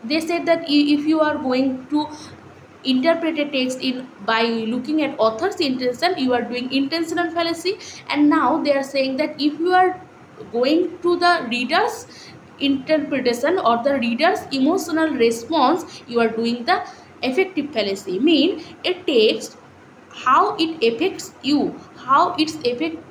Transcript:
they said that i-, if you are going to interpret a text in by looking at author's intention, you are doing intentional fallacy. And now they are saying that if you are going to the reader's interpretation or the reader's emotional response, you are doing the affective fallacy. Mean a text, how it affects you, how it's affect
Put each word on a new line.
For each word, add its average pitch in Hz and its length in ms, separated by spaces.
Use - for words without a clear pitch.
they 294 160
said 320 260
that 330 140
i-, 294 340
if 294 120
you 311 120
are 302 180
going 262 520
to 302 180
interpret 320 520
a 294 120
text 254 300
in 254 260
by 226 180
looking 233 600
at - 160
author's 226 380
intention, 262 600
you 254 160
are 233 80
doing 247 300
intentional 330 580
fallacy. 339 480
And 294 220
now 302 320
they 285 120
are 277 80
saying 269 360
that 285 220
if 294 180
you 349 140
are 370 280
going 294 500
to 349 160
the 349 320
reader's 311 560
interpretation 277 1000
or 233 240
the 277 160
reader's 240 420
emotional 320 580
response, 254 960
you 233 140
are 226 80
doing 233 360
the 359 220
affective 294 500
fallacy. 196 460
Mean 311 440
a 359 100
text, 233 460
how 359 480
it 320 240
affects 294 400
you, 262 320
how 277 420
it's 311 180
affect 320 400